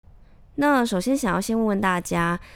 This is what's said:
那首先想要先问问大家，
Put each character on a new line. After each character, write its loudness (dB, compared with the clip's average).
那 2
首 -2
先 0
想 -2
要 0
先 -2
问 0
问 0
大 0
家， -2